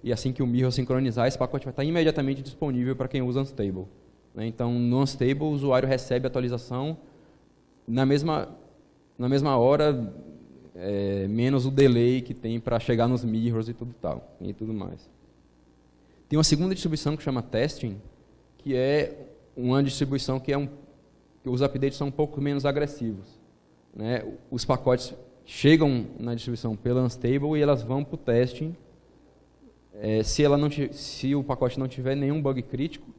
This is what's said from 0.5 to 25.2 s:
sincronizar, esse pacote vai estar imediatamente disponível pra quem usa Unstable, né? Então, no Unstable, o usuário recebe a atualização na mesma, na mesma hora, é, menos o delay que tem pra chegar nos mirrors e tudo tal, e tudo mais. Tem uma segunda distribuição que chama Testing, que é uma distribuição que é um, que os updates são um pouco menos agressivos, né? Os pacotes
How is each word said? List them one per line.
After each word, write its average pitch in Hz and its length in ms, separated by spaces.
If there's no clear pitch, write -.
sincronizar, 123 560
esse 131 120
pacote 127 260
vai 127 80
estar 139 120
imediatamente 151 580
disponível 131 520
pra 127 140
quem 135 140
usa 123 180
Unstable, 98 460
né? 110 120
Então, 120 320
no 120 220
Unstable, 135 440
o 156 60
usuário 131 380
recebe 127 380
a - 20
atualização 127 720
na 123 160
mesma, 147 440
na 123 80
mesma 135 300
hora, 131 560
é, 98 520
menos 123 360
o 135 60
delay 127 500
que 120 140
tem 113 260
pra 117 180
chegar 117 300
nos 123 160
mirrors 113 440
e 117 40
tudo 120 300
tal, - 380
e 95 120
tudo 110 220
mais. 92 340
Tem 147 80
uma 156 80
segunda 175 300
distribuição 156 420
que - 60
chama 131 180
Testing, 117 560
que 135 160
é 135 540
uma 127 260
distribuição 135 560
que 131 140
é 139 60
um, 143 100
que 131 60
os 123 140
updates 139 340
são 143 120
um - 20
pouco 147 280
menos 139 280
agressivos, 135 720
né? 110 280
Os 120 160
pacotes 127 480